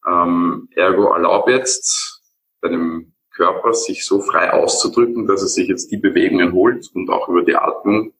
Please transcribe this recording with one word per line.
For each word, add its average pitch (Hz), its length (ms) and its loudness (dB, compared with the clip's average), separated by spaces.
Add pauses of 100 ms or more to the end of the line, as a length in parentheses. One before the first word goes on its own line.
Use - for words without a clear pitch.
Ähm, 87 680 0
ergo 92 400 2
erlaub 87 340 2
jetzt - 720 -2 (400)
deinem 82 540 -4 (160)
Körper, 92 420 0
sich - 320 -4
so 98 160 0
frei - 320 0
auszudrücken, - 760 0
dass 98 140 2
er 98 80 -2
sich 90 200 -2
jetzt 92 220 -4
die 107 60 -4
Bewegungen 90 560 2
holt - 400 2
und - 160 -6
auch - 220 -2
über - 120 4
die - 140 2
Atmung - 640 -2